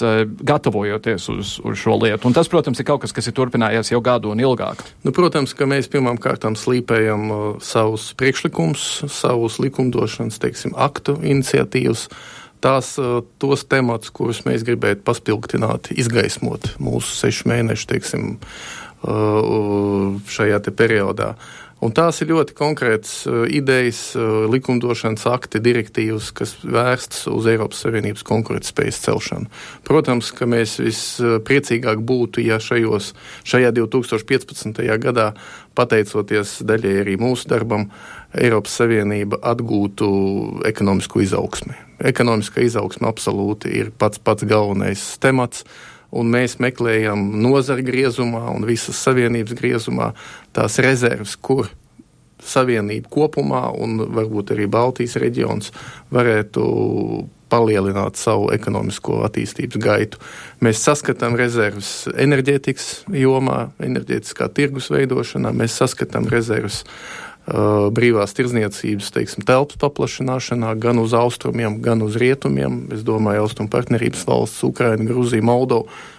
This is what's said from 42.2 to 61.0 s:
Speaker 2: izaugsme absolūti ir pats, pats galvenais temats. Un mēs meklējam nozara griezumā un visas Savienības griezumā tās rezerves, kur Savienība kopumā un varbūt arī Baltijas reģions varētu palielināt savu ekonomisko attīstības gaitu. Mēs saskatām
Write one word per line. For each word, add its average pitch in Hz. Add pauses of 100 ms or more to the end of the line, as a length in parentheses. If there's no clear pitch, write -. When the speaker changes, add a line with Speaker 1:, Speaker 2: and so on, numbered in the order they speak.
Speaker 2:
izaugsme 113
absolūti 104
ir 110
pats, 107
pats 110
galvenais 101
temats. 131 (480)
Un 117
mēs 120
meklējam 110
nozara 127
griezumā 120
un 107
visas -
Savienības 120
griezumā 120 (380)
tās 113
rezerves, 123
kur 131 (760)
Savienība 117
kopumā 143
un 113 (140)
varbūt 110
arī 104
Baltijas 117
reģions 120 (400)
varētu 113 (800)
palielināt 101
savu 104
ekonomisko -
attīstības -
gaitu. 107 (420)
Mēs 113
saskatām 123